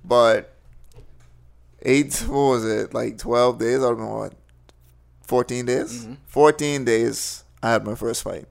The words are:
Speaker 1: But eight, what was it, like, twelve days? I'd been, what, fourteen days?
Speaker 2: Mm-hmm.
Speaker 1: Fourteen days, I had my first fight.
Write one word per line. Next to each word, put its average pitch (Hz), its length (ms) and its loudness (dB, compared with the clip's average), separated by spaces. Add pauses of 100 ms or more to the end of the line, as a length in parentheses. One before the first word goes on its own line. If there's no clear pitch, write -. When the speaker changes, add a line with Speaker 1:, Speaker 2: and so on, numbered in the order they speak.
Speaker 1:
But 117 480 2 (1300)
eight, 139 460 0
what 139 120 0
was 127 240 2
it, 110 300 -2
like, 117 240 -4
twelve 120 400 2
days? 120 240 0
I'd 120 140 0
been, 110 120 -10
what, 110 260 -8 (880)
fourteen 123 440 -2
days? 127 380 -4
Speaker 2:
Mm-hmm. 120 100 -16 (120)
Speaker 1:
Fourteen 147 580 2
days, 117 600 0 (180)
I 117 100 0
had 107 120 0
my 104 100 -6
first 113 280 -6
fight. 95 280 -10